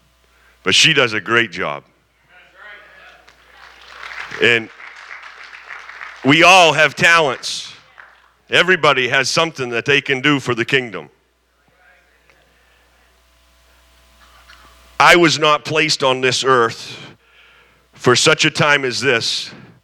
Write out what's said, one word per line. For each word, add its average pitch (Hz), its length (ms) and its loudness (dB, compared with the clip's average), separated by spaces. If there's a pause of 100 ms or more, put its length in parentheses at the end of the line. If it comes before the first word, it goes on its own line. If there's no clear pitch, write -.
(640)
but 95 100 0
she 156 200 2
does 127 200 0
a 107 60 -4
great 110 320 -2
job. 80 320 -8 (2500)
And 113 280 0 (1500)
we 151 200 4
all 175 280 6
have 143 240 2
talents. 165 800 0 (760)
Everybody 147 600 2
has 131 200 0
something 160 420 -4
that 117 140 -4
they 143 140 2
can 131 220 -4
do 143 180 2
for 123 160 -4
the 113 80 -2
kingdom. 110 460 -4 (4000)
I 160 180 6
was 160 200 2
not 147 280 0
placed 156 380 -2
on 127 180 0
this 127 240 -2
earth - 680 -2 (800)
for - 220 0
such 156 300 2
a 151 60 0
time 143 340 0
as 110 160 -6
this 120 500 -4 (320)